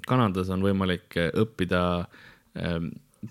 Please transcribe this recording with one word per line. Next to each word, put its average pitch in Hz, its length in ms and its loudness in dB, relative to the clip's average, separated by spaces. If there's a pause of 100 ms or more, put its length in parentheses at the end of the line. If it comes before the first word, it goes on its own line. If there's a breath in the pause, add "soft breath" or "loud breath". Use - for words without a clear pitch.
Kanadas 95 480 2
on 92 80 0
võimalik, 95 560 0
äh, 85 140 2 (100)
õppida, 92 400 0 (800 soft breath)
ähm, 85 300 -4 (400)